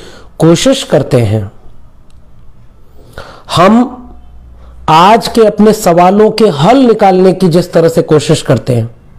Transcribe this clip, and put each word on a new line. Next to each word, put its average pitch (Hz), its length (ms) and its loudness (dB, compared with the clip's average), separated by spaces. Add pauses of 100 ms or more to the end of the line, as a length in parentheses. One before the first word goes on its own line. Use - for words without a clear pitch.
(380)
कोशिश 170 440 0
करते 131 380 -2
हैं, 104 320 -4 (2000)
हम 214 460 0 (880)
आज 185 400 2
के 226 160 0
अपने 208 280 2
सवालों 190 580 0
के 214 180 0
हल 170 280 0
निकालने 190 560 2
की 185 160 -2
जिस 165 240 -2
तरह 165 160 2
से 165 140 -2
कोशिश 151 400 -2
करते 127 320 -4
हैं, 117 220 -6 (220)